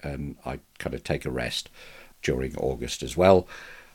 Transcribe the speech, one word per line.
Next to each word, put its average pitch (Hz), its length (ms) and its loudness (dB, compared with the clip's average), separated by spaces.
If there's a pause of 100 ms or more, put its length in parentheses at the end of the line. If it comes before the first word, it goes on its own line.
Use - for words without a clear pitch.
and 71 320 -6 (100)
I 65 140 -6 (180)
kind - 160 -4
of - 100 -8
take - 220 -2
a 64 60 -2
rest - 380 -4 (520)
during 65 360 -2
August 64 440 -4
as - 160 -6
well. 92 300 8 (480)